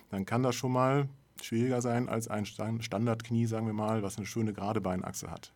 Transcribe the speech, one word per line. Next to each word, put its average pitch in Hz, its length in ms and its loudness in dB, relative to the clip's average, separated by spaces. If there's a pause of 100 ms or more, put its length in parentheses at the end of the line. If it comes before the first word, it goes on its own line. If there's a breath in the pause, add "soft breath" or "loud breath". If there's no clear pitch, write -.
(100)
dann 98 140 -2
kann 120 200 2
das 123 100 4
schon 127 160 -2
mal 135 380 4 (340)
schwieriger 123 400 2
sein 120 260 2
als 113 200 -2
ein 107 180 -2
Stan-, 110 340 -4
Standardknie, 117 640 0
sagen 113 200 -2
wir 110 80 -2
mal, 107 300 0
was 95 140 -4
eine 98 80 -4
schöne 110 260 0
gerade 101 280 0
Beinachse 92 520 -4
hat. - 240 -14